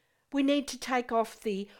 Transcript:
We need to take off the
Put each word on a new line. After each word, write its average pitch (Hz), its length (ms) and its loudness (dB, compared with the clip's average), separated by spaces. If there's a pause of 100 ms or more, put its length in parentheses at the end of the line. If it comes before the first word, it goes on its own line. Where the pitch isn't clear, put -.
(340)
We 277 100 2
need 285 260 2
to 247 100 -10
take 247 320 -2
off 226 280 0
the 202 300 -4 (100)